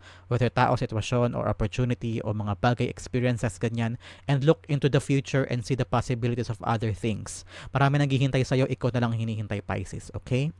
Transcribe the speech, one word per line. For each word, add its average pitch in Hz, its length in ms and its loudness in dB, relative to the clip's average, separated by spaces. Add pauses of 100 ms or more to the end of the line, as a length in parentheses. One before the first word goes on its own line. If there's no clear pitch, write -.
(340)
whether 120 160 4
tao, 123 240 4
sitwasyon, 120 640 0
or 120 80 -2
opportunity, 117 800 -2
o 107 80 0
mga 104 240 -2
bagay, 120 320 2
experiences, 123 720 -2
ganyan, 117 400 -2 (240)
and 139 200 2
look 160 200 4
into 147 240 2
the 131 120 4
future 139 480 0
and 123 120 -2
see 123 160 -2
the 123 80 0
possibilities 120 640 -2
of 107 160 -6
other 113 280 0
things. 104 520 -6 (240)
Marami 139 320 4
naghihintay 135 440 2
sa'yo, 131 200 2
ikaw 127 280 -2
na 120 120 2
lang 117 80 0
hinihintay, 110 520 -2
Pisces, - 480 -6
okay? 139 460 -2